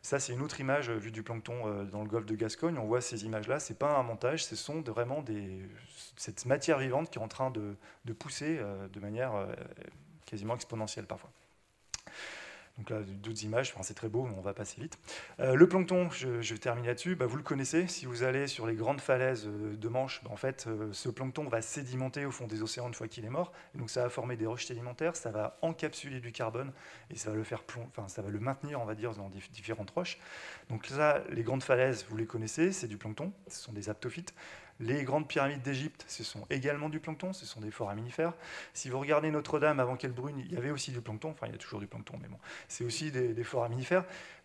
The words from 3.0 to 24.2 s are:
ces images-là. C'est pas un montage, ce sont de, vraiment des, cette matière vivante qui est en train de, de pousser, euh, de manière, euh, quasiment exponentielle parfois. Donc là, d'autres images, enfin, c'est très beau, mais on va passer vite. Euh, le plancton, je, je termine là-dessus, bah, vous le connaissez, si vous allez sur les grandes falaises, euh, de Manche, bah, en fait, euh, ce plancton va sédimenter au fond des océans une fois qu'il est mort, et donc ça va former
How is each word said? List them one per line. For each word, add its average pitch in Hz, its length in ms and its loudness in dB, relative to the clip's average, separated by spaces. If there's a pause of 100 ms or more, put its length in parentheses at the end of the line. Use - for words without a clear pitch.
ces 113 220 -4
images-là. 110 360 0
C'est 117 180 -6
pas 147 180 4
un 131 80 6
montage, 123 400 2
ce - 120 -4
sont 156 260 -4
de, 123 100 -4
vraiment 120 300 0
des, 98 400 -4 (560)
cette - 300 -6
matière 143 320 6
vivante 135 320 2
qui 117 80 -6
est - 20 -2
en 110 60 -2
train 131 240 0
de, 104 240 -4 (300)
de 117 80 -4
pousser, 147 460 -2
euh, 98 280 -4
de 98 120 -10
manière, 110 360 -2
euh, 98 100 0 (800)
quasiment 110 300 -2
exponentielle 110 500 -4
parfois. - 240 -8 (1500)
Donc 110 140 -8
là, 110 100 -2
d'autres 107 420 -6
images, 113 300 0
enfin, 95 100 -8
c'est 110 100 -8
très - 140 -6
beau, 117 160 2
mais 120 140 -4
on 95 40 -8
va 98 120 -2
passer - 260 -8
vite. 151 180 -8 (440)
Euh, 131 120 6
le 165 140 12
plancton, 180 440 6
je, 123 300 0
je 110 140 -2
termine 120 300 0
là-dessus, 123 320 0
bah, 131 80 4
vous 117 100 2
le 151 80 -4
connaissez, 156 440 2
si - 180 -6
vous 123 180 0
allez 131 240 4
sur 113 180 -4
les 113 100 2
grandes 123 260 2
falaises, 123 460 4
euh, 104 280 -2
de 107 140 -4
Manche, 131 340 0
bah, - 80 -10
en 104 60 -6
fait, 135 280 -2
euh, 110 280 -2
ce - 160 -4
plancton 135 400 -4
va 113 120 2
sédimenter 131 640 -4
au 135 80 -2
fond 123 160 -6
des 110 160 -2
océans 120 240 -4
une 117 60 -6
fois 113 160 -8
qu'il 110 160 -10
est 110 40 -6
mort, 170 220 -2 (240)
et 131 40 -6
donc 117 100 -6
ça 123 140 2
va 123 60 2
former 123 280 -2